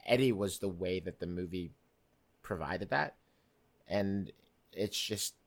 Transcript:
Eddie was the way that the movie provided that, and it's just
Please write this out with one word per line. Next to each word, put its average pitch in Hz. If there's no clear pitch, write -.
Eddie 123
was 98
the 101
way 92
that 87
the -
movie 87
provided 87
that, 143
and 98
it's -
just -